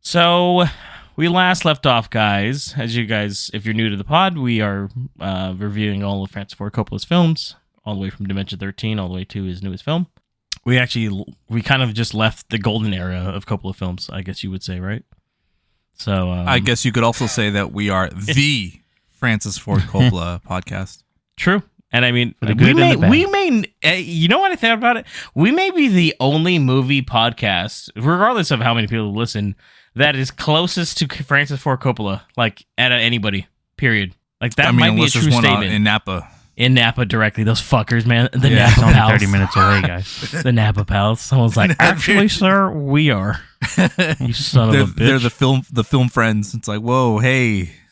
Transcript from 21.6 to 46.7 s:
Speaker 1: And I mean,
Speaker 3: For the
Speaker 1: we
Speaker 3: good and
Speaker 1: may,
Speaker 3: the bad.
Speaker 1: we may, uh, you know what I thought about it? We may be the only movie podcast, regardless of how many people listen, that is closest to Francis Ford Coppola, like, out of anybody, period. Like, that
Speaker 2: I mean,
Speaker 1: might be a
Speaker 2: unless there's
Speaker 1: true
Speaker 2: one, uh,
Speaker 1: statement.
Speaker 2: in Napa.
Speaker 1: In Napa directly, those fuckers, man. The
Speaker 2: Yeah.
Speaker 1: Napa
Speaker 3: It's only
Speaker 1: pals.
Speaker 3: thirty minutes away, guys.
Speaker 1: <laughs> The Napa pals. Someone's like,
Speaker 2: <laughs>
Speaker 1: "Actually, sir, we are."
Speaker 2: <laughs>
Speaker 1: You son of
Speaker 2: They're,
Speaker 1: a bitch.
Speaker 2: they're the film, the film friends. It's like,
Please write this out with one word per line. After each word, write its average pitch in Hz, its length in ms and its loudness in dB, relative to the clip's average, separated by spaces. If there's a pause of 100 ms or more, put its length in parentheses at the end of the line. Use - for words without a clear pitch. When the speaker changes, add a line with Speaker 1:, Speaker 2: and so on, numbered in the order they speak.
Speaker 1:
And 123 120 2
I 123 60 2
mean, 120 300 0
Speaker 3:
For 110 60 -6
the 104 80 0
Speaker 1:
we 113 40 -2
Speaker 3:
good 143 120 6
and 302 80 4
Speaker 1:
may, 339 180 6
Speaker 3:
the 151 60 -2
bad. 170 80 6
Speaker 1:
we 330 160 4
may, 370 460 0 (120)
uh, 156 80 4
you 170 340 -2
know 247 140 4
what 392 100 0
I 349 60 -4
thought 233 160 0
about 233 240 0
it? 214 100 -10 (300)
We 196 160 4
may 370 180 0
be 330 160 2
the 175 320 4
only 156 400 2
movie 135 440 2
podcast, 113 920 -2
regardless 180 560 0
of 135 80 0
how 117 160 0
many 113 140 -2
people 107 260 -4
listen, 104 400 -4 (400)
that 143 220 0
is 131 160 -4
closest 170 680 -2
to 151 240 -4
Francis 139 400 -2
Ford 131 160 -2
Coppola, 104 440 -4 (140)
like, 113 300 -4 (100)
out 123 140 2
of 123 80 2
anybody, 107 480 -2 (300)
period. 104 400 0 (240)
Like, 117 160 -4
that 143 100 2
Speaker 2:
I - 60 2
mean, - 80 4
Speaker 1:
might - 60 6
be - 40 4
a 110 40 2
Speaker 2:
unless - 180 2
there's 123 140 2
Speaker 1:
true 147 80 4
Speaker 2:
one, 117 100 2
uh, - 60 4
Speaker 1:
statement. 101 220 0
Speaker 2:
in 104 120 2
Napa. 104 480 -2 (240)
Speaker 1:
In 123 160 2
Napa 120 320 2
directly, 107 400 0
those 113 160 0
fuckers, 117 460 0
man. 120 260 2
The 131 160 2
Speaker 2:
Yeah. 127 80 4
Speaker 1:
Napa 120 140 6
Speaker 3:
It's 113 120 6
only 113 120 6
Speaker 1:
pals. 110 180 6
Speaker 3:
thirty 101 140 4
minutes 98 300 2
away, 101 260 4
guys. 98 600 -6
Speaker 1:
<laughs> - 0 -
The 127 100 2
Napa 107 340 2
pals. 104 340 0
Someone's 120 340 2
like, 104 220 4
Speaker 2:
<laughs> - 20 -18
Speaker 1:
"Actually, 190 500 4
sir, 196 420 2
we 147 400 2
are." 101 320 -2 (340)
Speaker 2:
<laughs> - 20 -2 (420)
Speaker 1:
You 123 120 -2
son 117 380 2
of - 20 4
Speaker 2:
They're, 139 100 4
Speaker 1:
a 104 40 2
bitch. 87 100 -6
Speaker 2:
they're 131 220 2
the 120 100 0
film, 131 420 0
the 117 140 -2
film 127 240 2
friends. 110 460 0
It's 113 120 -8
like, 107 140 -4